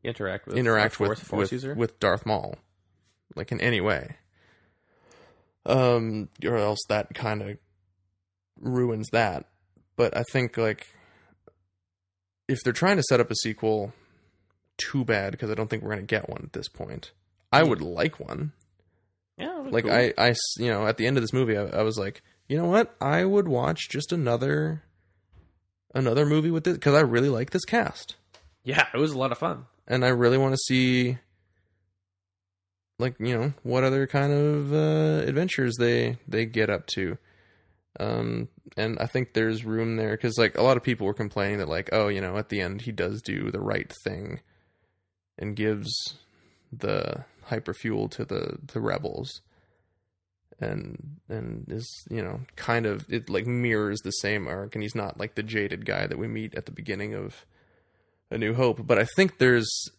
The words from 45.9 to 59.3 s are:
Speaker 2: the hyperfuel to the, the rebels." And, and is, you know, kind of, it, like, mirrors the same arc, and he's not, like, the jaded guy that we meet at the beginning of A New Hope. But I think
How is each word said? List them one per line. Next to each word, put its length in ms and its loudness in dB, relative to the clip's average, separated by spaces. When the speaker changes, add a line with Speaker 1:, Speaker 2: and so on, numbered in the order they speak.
Speaker 2:
the 540 -4
hyperfuel 640 -4
to 140 -8
the, 340 -6
the 60 -4
rebels." 640 -4
And, 600 -8
and 420 -8
is, 180 -8
you 120 -4
know, 200 -6
kind 280 0
of, 260 -4
it, 180 -4
like, 180 -2
mirrors 560 0
the 80 -6
same 360 -2
arc, 280 -8
and 80 -6
he's 120 -8
not, 240 -6
like, 160 -8
the 80 -4
jaded 420 -4
guy 200 -2
that 140 -6
we 80 -6
meet 260 -8
at 140 -8
the 40 -16
beginning 440 -8
of 300 -12
A 80 -6
New 160 -2
Hope. 320 2
But 140 4
I 60 4
think 240 2